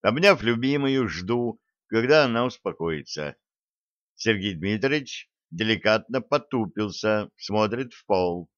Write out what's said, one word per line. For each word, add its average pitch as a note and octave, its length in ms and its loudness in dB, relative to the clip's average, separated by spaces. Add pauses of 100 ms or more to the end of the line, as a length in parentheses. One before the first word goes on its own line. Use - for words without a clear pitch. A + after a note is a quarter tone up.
Обняв D#3 400 4
любимую, C3 680 0
жду, A2 520 -4 (280)
когда C3 360 4
она A#2 200 0
успокоится. D#2+ 920 -6 (800)
Сергей G2+ 400 -2
Дмитриевич G#2+ 760 -4 (220)
деликатно A2 720 0
потупился, G#2+ 1160 -2
смотрит G#2+ 560 -2
в - 140 -20
пол. F2+ 520 0